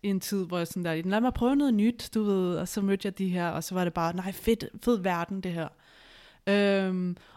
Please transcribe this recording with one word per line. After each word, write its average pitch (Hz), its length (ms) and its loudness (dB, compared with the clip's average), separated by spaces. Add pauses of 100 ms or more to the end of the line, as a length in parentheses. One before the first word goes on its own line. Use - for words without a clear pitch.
en 196 180 0
tid, 190 260 -2
hvor 180 120 -4
jeg 170 80 -2
sådan 175 180 -6
der, 165 260 0
"Lad 214 100 2
mig 247 140 2
prøve 254 220 2
noget 285 180 4
nyt," 214 400 2
du 220 80 2
ved. 185 340 2
Og 175 120 -4
så 208 140 -4
mødte 196 240 0
jeg 190 120 -6
de 190 100 0
her, 180 200 0
og 165 160 -4
så - 100 -8
var 180 100 0
det 175 80 0
bare, 170 240 -2
"Nej, 185 160 -4
fedt, 220 320 0 (180)
fed 240 180 4
verden, 180 400 -2
det 180 120 -4
her." 160 160 -4 (800)
Øhm, 190 680 2 (200)